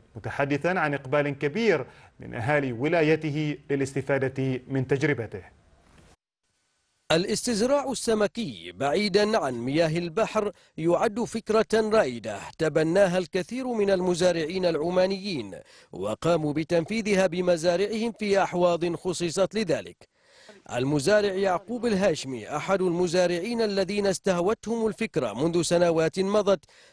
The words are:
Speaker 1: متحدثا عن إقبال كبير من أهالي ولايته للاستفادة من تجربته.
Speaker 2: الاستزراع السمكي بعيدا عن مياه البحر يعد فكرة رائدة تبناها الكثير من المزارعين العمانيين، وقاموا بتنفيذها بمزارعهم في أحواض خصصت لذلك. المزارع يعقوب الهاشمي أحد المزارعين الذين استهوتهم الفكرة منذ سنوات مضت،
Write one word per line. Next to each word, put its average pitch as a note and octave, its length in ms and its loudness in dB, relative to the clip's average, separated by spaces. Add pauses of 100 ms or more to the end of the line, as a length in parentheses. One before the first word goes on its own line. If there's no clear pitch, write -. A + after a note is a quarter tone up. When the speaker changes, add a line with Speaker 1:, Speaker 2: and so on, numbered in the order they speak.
(160)
Speaker 1:
متحدثا C#3+ 520 -2
عن D#3+ 260 0
إقبال C#3+ 440 -2
كبير D#3 480 0 (340)
من A#2+ 140 -12
أهالي C3 380 0
ولايته D#3 840 0 (120)
للاستفادة C3+ 960 -2
من C3+ 180 -2
تجربته. B2 720 -2 (1500)
Speaker 2:
الاستزراع A#3 760 0
السمكي G3 840 -4
بعيدا G3 680 2
عن C#3 160 -2
مياه D3+ 440 0
البحر G3 540 -2 (260)
يعد F3 420 2
فكرة A3 540 0
رائدة C#3+ 640 2 (200)
تبناها E3 600 2
الكثير F#3+ 480 -4
من G#3+ 240 0
المزارعين F3+ 720 2
العمانيين، F3 920 0 (380)
وقاموا D3 600 0
بتنفيذها F#3 720 0
بمزارعهم F3+ 920 0
في G3 240 2
أحواض F3 540 0
خصصت F3 580 -2
لذلك. C#3 540 -4 (640)
المزارع D3+ 600 2
يعقوب G3 540 -2
الهاشمي C#3+ 680 -2
أحد F#3 260 0
المزارعين F3+ 800 0
الذين G3+ 440 0
استهوتهم G3+ 800 0
الفكرة D3 460 -2
منذ E3 300 0
سنوات E3+ 560 2
مضت، G3 460 2 (280)